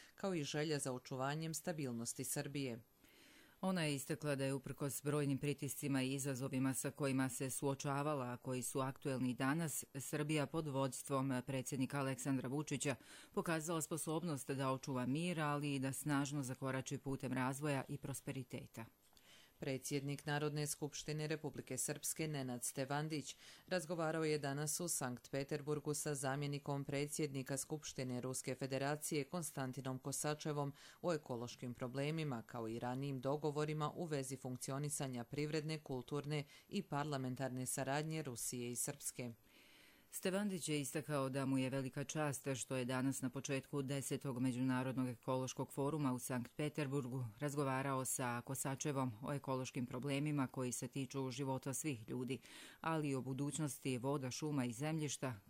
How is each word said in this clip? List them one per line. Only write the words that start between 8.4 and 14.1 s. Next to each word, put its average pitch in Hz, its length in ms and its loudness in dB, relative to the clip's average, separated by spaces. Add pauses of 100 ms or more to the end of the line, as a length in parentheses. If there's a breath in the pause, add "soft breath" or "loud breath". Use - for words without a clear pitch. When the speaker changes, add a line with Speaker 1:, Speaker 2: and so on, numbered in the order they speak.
Speaker 2:
su - 180 0
aktuelni 131 540 0
danas, 143 500 2 (100)
Srbija 147 520 2
pod 156 220 -2
vođstvom 135 800 2
predsjednika 131 520 0
Aleksandra 135 500 2
Vučića 143 460 2 (380 loud breath)
pokazala 165 500 2
sposobnost 160 680 0